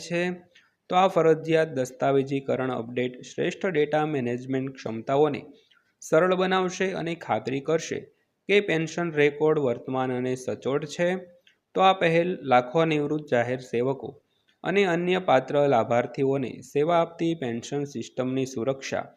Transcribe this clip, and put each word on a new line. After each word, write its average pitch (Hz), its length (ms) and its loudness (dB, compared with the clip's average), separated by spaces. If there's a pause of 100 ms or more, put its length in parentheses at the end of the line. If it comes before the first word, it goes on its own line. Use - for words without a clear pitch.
છે. 175 180 -2 (640)
તો 180 60 -2
આ 185 180 6
ફરજિયાત 160 580 4
દસ્તાવેજીકરણ 135 1040 0
અપડેટ 123 480 -4
શ્રેષ્ઠ - 460 -4
ડેટા 151 380 0
મેનેજમેન્ટ 131 680 -4
ક્ષમતાઓને 135 680 0 (600)
સરળ 180 340 4
બનાવશે 185 580 0
અને 165 220 -4
ખાતરી 131 460 -2
કરશે 156 380 -2 (500)
કે 202 120 4
પેન્શન 165 520 -2
રેકોર્ડ 147 520 2
વર્તમાન 127 520 -2
અને 127 180 -2
સચોટ 131 600 -4
છે. 175 120 0 (680)
તો 175 60 0
આ 190 120 6
પહેલ 175 420 2 (100)
લાખો 127 400 4
નિવૃત્ત 151 460 -2
જાહેર 123 300 0
સેવકો 131 500 -4 (520)
અને 196 220 2
અન્ય 175 380 0
પાત્ર 139 440 2
લાભાર્થીઓને 131 840 0 (120)
સેવા 165 360 0
આપતી 165 360 -2
પેન્શન 139 580 -4
સિસ્ટમની 127 540 -4
સુરક્ષા 131 680 -4